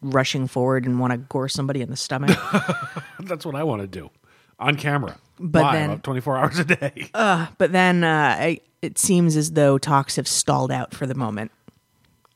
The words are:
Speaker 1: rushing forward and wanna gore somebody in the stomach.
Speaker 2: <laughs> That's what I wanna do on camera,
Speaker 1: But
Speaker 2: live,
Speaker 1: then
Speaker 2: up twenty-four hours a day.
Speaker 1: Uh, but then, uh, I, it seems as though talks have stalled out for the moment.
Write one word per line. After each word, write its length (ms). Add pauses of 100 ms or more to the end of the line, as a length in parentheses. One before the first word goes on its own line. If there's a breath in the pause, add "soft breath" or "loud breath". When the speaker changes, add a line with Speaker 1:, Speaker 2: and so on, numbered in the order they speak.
Speaker 1:
rushing 460
forward 400
and 120
wanna 200
gore 300
somebody 340
in 80
the 60
stomach. 400 (440)
Speaker 2:
<laughs> 400
That's 260
what 80
I 80
wanna 240
do 240 (480 soft breath)
on 180
camera, 420 (200)
Speaker 1:
But 240
Speaker 2:
live, 120
Speaker 1:
then 160
Speaker 2:
up 120
twenty-four 340
hours 220
a 60
day. 500
Speaker 1:
Uh, 320 (120)
but 140
then, 320
uh, 340
I, 220 (220)
it 160
seems 380
as 160
though 260
talks 380
have 120
stalled 440
out 220
for 120
the 80
moment. 380 (840)